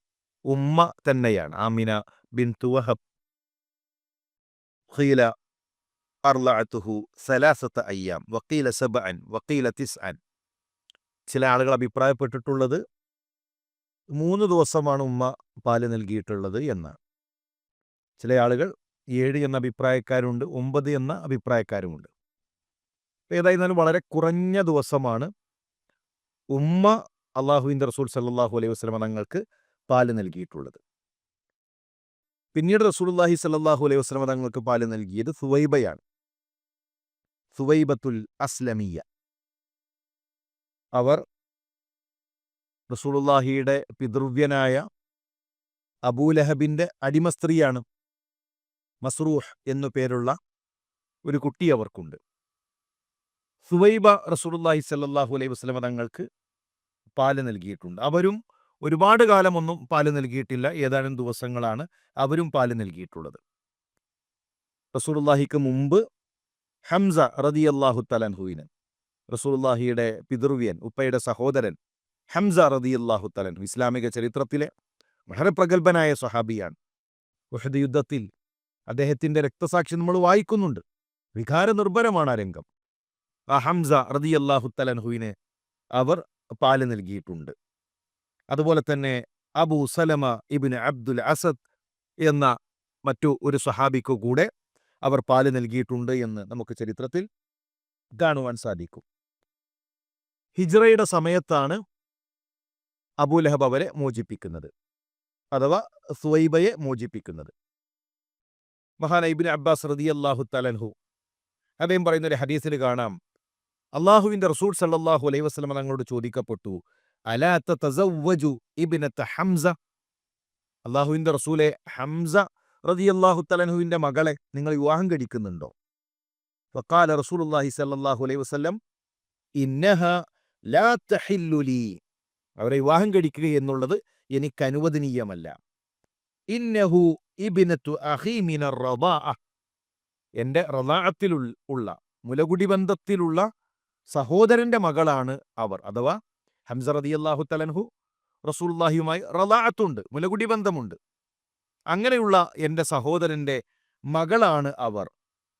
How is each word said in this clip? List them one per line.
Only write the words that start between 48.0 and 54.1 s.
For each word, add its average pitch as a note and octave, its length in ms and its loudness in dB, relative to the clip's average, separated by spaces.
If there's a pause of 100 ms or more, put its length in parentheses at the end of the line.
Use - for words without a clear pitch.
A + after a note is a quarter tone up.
മസ്റൂഹ് D3 500 -2 (160)
എന്നു C#3 220 -2
പേരുള്ള B2 400 -2 (960)
ഒരു C#3+ 120 -2
കുട്ടി C#3+ 320 -2
അവർക്കുണ്ട്. G2+ 480 -2 (1500)
സുവൈബ G3+ 360 6 (200)